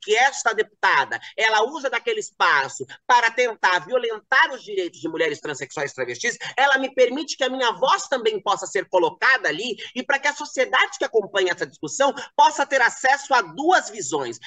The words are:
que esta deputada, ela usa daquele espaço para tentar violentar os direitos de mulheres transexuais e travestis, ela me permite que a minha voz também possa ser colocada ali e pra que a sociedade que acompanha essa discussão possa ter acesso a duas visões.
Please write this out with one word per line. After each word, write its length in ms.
que 140
esta 360
deputada, 680
ela 260
usa 260
daquele 300
espaço 680
para 240
tentar 560
violentar 680
os 120
direitos 340
de 100
mulheres 320
transexuais 520
e 20
travestis, 420
ela 200
me 160
permite 440
que 80
a 40
minha 220
voz 380
também 340
possa 240
ser 220
colocada 600
ali 280
e 80
pra 160
que 80
a 80
sociedade 640
que 60
acompanha 480
essa 120
discussão 480
possa 300
ter 160
acesso 300
a 80
duas 480
visões. 560